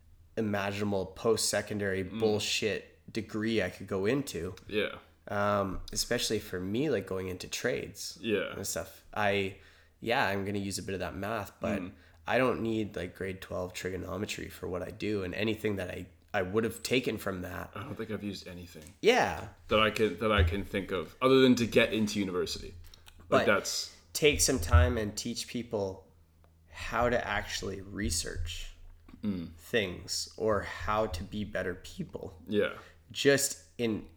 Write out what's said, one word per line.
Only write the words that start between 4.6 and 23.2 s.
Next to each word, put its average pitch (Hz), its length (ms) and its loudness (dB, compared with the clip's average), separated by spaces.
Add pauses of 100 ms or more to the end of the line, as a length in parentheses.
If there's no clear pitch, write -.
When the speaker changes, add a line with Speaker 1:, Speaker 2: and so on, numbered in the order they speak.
Speaker 2:
Yeah. 104 280 -2 (320)
Speaker 1:
Um, 101 520 2 (120)
especially 117 480 0
for 92 200 -6
me, 110 300 0
like, 101 160 0
going 95 220 -4
into 92 200 -8
trades - 720 -4
Speaker 2:
Yeah. 101 360 0
Speaker 1:
and 101 100 -6
stuff. - 360 -6 (120)
I, 101 420 0 (440)
yeah, 117 260 0
I'm 98 180 0
gonna 101 140 -2
use 98 200 -4
a 87 40 -6
bit 98 120 -6
of 90 60 -4
that 85 160 -6
math, 101 440 -6
but 104 200 0
Speaker 2:
Mm. 92 120 -10 (340)
Speaker 1:
I 113 120 2
don't 117 220 2
need, 110 360 -2
like, 90 200 -6
grade 95 240 -6
twelve 92 320 -6
trigonometry 90 760 -6
for - 200 -10
what 90 140 -4
I - 80 -8
do, 104 320 -2
and 90 120 -4
anything 107 420 0
that 92 140 -4
I 90 160 -8 (280)
I 101 80 2
would 101 220 2
have - 180 -4
taken 123 340 0
from 95 260 -4
that. 90 320 -8
Speaker 2:
I 104 100 -8
don't 101 120 -10
think 110 140 -8
I've 101 140 -4
used 98 240 -6
anything 87 520 -14
Speaker 1:
Yeah. 165 480 4 (200)
Speaker 2:
that 107 120 6
I 110 100 6
can, 104 280 2
that 110 140 2
I 101 100 8
can 98 220 2
think 95 260 -4
of 85 320 -4
other 131 180 8
than 127 140 10
to 117 120 4
get 117 280 4
into 107 260 2
university. 90 540 -2 (560)